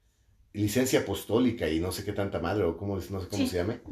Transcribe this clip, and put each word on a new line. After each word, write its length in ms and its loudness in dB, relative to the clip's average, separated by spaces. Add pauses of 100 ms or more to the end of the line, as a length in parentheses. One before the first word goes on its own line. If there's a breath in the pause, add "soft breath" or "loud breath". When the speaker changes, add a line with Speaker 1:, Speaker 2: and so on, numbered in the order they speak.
(540)
Speaker 1:
licencia 480 2
apostólica 680 2
y 100 2
no 120 0
sé 120 -6
qué 100 -4
tanta 260 -2
madre, 240 0
o 140 0
cómo, 180 -4
no 60 -4
sé 100 -14
cómo 320 -2
Speaker 2:
Sí. 40 2
Speaker 1:
se 100 -2
llame. 220 0 (120)